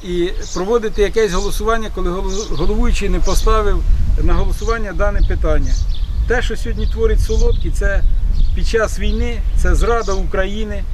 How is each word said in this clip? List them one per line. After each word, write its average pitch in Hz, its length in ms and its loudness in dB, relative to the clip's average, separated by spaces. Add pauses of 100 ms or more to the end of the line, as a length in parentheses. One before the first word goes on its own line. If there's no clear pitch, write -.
і 175 260 -4 (240)
проводити 214 480 -2
якесь 208 300 0
голосування, 214 640 -2
коли 180 160 -2
голо-, 190 460 -4
головуючий 208 520 2
не 175 120 0
поставив 202 640 2 (400)
на 170 120 4
голосування 202 580 -2
дане 202 360 0
питання. 147 440 2 (560)
Те, 233 140 0
що 220 140 -2
сьогодні 220 300 -2
творить 220 340 2
Солодкий, 214 500 2
це 202 320 0 (520)
під - 120 0
час 220 320 0
війни, 220 420 -2 (220)
це 180 120 4
зрада 220 380 0
України 202 800 -2